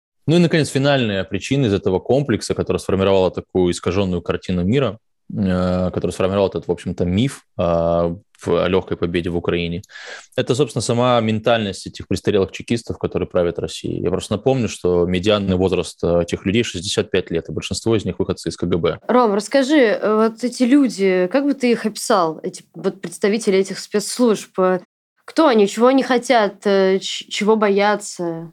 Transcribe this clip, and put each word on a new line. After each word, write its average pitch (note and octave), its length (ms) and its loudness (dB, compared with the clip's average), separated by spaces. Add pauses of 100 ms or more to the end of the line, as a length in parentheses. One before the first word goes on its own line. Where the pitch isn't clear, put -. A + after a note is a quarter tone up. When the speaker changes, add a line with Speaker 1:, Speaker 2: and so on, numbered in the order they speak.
(260)
Speaker 1:
Ну D#3 100 2
и, - 20 6
наконец, D#3+ 300 2
финальная C3 560 0
причина C3 420 -2
из G2 80 2
этого F#2 260 0
комплекса, A#2+ 540 0
которая F2+ 260 -2
сформировала F#2+ 500 2
такую F2+ 420 0
искаженную F2+ 500 -2
картину F2 420 -4
мира, A2 340 0 (300)
э, F#2 640 0
которая F2 200 -4
сформировала G2 360 0
этот, - 200 -6
в - 20 -8
общем-то, F2+ 340 -4
миф, G2+ 380 0 (160)
э, G2 40 -2 (760)
в, - 100 -8
о E2+ 200 2
легкой F2+ 300 0
победе F2 320 -2
в E2+ 60 -4
Украине, E2+ 460 -4 (540)
это, B2+ 180 0
собственно, B2 280 0
сама B2 380 2
ментальность A2 680 0
этих - 200 -14
престарелых G2 460 0
чекистов, - 460 -6
которые F2 280 -4
правят F2 320 0
Россией. - 440 -6
Я F2 80 0
просто F2+ 240 -4
напомню, B2 340 0
что F2 380 0
медианный F#2+ 500 0
возраст, F2+ 480 0
э, E2+ 180 2
этих - 240 -6
людей G#2+ 160 2
шестьдесят G2+ 480 -4
пять F#2 200 -2
лет, E2+ 180 -4
и D#2 40 -10
большинство G2 440 -2
из F#2+ 80 -2
них F#2 140 -6
выходцы F2+ 320 -4
из - 60 -12
К F2+ 100 -4
Г F2+ 100 0
Б. D#2+ 220 0 (100)
Speaker 2:
Ром, A#3 260 2
расскажи, C4+ 440 2
э, A3 500 2
вот A3+ 160 -6
эти B3 200 -2
люди, F#3+ 680 2
как C#4 120 0
бы C#4+ 100 0
ты A#3+ 180 2
их A3+ 140 -2
описал, F#3 560 0
эти - 200 -10 (120)
вот F#3 260 -6
представители G3+ 580 0
этих G3 200 -2
спецслужб? - 720 -2 (100)
Э, F#3 200 2 (440)
кто D#4+ 240 4
они, A3 180 6
чего A3 220 2
они C4 160 4
хотят, A#3+ 600 0
э, F#3+ 340 4
ч-, - 280 -10
чего A3 280 2
боятся? G3+ 960 -2